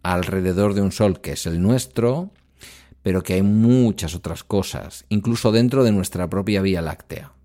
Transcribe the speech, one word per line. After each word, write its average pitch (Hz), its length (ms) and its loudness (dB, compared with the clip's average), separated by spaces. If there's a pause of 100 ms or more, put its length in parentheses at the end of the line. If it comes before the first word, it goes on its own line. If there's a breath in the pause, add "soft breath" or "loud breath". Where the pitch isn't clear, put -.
alrededor 92 720 0
de 101 80 0
un 95 80 0
sol 98 280 0
que - 120 -10
es - 160 -8
el 85 160 -2
nuestro, 123 680 -2 (720 loud breath)
pero 92 220 0
que - 100 -4
hay 92 80 2
muchas 110 720 2
otras 82 300 -10
cosas, - 680 -6
incluso 110 420 0
dentro 123 320 4
de 117 80 4
nuestra 90 380 -2
propia 98 320 0
Vía 95 220 0
Láctea 76 480 -12 (140)